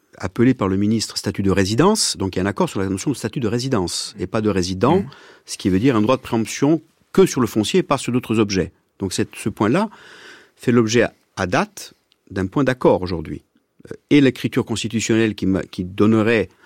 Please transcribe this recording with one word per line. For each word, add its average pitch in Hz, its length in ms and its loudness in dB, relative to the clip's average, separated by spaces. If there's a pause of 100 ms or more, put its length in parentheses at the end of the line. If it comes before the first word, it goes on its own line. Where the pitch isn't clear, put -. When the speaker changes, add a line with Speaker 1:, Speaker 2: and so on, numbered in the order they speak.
(160)
Speaker 1:
appelé 117 380 0
par 104 140 -2
le 95 80 0
ministre 104 420 -2
statut - 240 -4
de 98 80 2
résidence. 110 680 2
Donc 95 180 -4
il - 40 -4
y 95 40 0
a - 20 0
un 101 40 0
accord 160 200 0
sur - 120 -6
la 95 80 -2
notion 98 220 -4
de 127 60 -4
statut - 240 -6
de 117 80 -2
résidence 120 720 -4
et 90 80 -6
pas 113 140 -4
de 107 80 0
résident, 95 520 2
Speaker 2:
Mmh. 196 60 -4 (380)
Speaker 1:
ce - 140 -12
qui 107 100 -2
veut 92 100 4
dire 127 180 2
un 107 60 4
droit 127 140 2
de - 60 -8
préemption 139 580 0 (320)
que 190 140 6
sur - 140 -2
le 117 60 2
foncier 113 340 0
et - 20 2
pas 151 160 0
sur - 140 -6
d'autres 117 280 0
objets. 95 320 0 (260)
Donc 98 140 -4
cette, - 240 -4
ce - 120 -8
point-là 143 400 0 (680)
fait - 160 0
l'objet 117 300 4
à, - 100 0 (240)
à 95 100 -2
date 143 480 -4 (360)
d'un 98 160 -4
point - 180 -2
d'accord 127 380 2
aujourd'hui. 82 400 -8 (480)
Euh, - 40 -16 (160)
et 147 100 6
l'écriture 127 440 0
constitutionnelle 110 680 -2
qui - 120 -4
ma-, 95 160 0
qui - 220 -10
donnerait 104 640 2 (180)